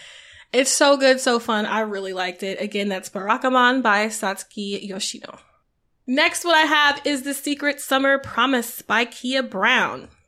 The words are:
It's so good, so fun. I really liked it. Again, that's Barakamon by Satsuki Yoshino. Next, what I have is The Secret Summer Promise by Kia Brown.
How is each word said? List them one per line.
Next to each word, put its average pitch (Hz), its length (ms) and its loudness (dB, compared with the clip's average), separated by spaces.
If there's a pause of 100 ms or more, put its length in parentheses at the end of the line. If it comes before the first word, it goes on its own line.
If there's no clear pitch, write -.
(540)
It's 262 180 2
so 285 240 6
good, 262 240 4
so 240 200 2
fun. 214 260 -2
I 208 140 -2
really 196 340 -6
liked 185 300 -6
it. 196 180 -6
Again, 202 280 -4
that's 190 200 -6
Barakamon 247 720 2
by 214 240 2
Satsuki 202 800 -6
Yoshino. - 520 -10 (640)
Next, 311 400 0
what 339 100 4
I 311 120 4
have 294 380 2
is 277 180 -2
The 285 100 -4
Secret 285 480 -4
Summer 269 380 2
Promise 247 640 -2
by 226 220 0
Kia 254 360 -4
Brown. 208 680 0 (180)